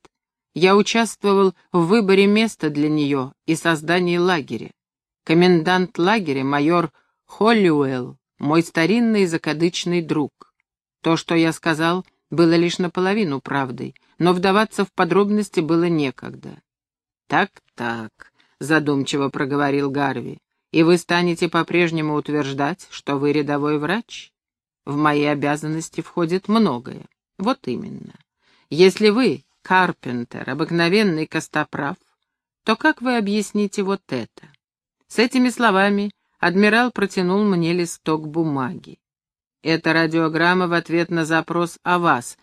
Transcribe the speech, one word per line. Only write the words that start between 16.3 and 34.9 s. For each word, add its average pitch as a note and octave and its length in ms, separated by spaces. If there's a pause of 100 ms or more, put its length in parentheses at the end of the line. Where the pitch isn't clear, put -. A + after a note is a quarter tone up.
«Так-так», A#2+ 1040 (280)
задумчиво C#3+ 680
проговорил C#3+ 600
Гарви, C3+ 480 (340)
«и D#3+ 100
вы E3+ 160
станете F3 500
по-прежнему E3 640
утверждать, C#3+ 760
что - 260
вы C#3+ 160
рядовой D3 460
врач? F3 540 (520)
В C#3+ 120
мои D3 280
обязанности D3 760
входит F3 480
многое». F3+ 580 (320)
«Вот F#3 300
именно. - 460 (540)
Если F#3 420
вы, G#3 340 (180)
Карпентер, D3 880
обыкновенный E3+ 760
костоправ, D3+ 680 (680)
то A3 100
как D#4 260
вы B3 160
объясните G#3 640
вот F#3+ 260
это?» - 400 (580)